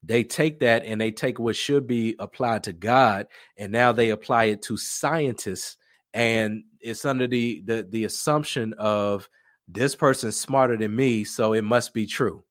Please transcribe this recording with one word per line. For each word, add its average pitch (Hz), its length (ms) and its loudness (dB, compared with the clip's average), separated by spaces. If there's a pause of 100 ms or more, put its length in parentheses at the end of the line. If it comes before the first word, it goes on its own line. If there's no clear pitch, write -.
they 117 220 2
take 156 360 -2
that 117 240 4
and 110 160 -6
they 113 100 0
take 123 280 -4
what 117 180 -2
should 143 300 0
be 117 340 -2
applied 113 440 -4
to 101 80 -8
God, 107 540 2 (320)
and 101 120 -8
now 120 220 4
they 113 180 4
apply 113 340 2
it 104 180 0
to 107 140 -6
scientists. 139 1000 -4 (380)
And 110 500 0 (160)
it's 113 240 -10
under 131 240 0
the, 120 380 -2
the, 113 220 -4
the 110 160 -4
assumption 139 760 -2
of, 101 500 0 (400)
"This 117 260 -2
person's 131 420 2
smarter 131 400 2
than 107 200 -4
me, 120 280 2
so 110 280 0
it 110 100 0
must 113 300 0
be 110 140 -2
true." 101 440 -4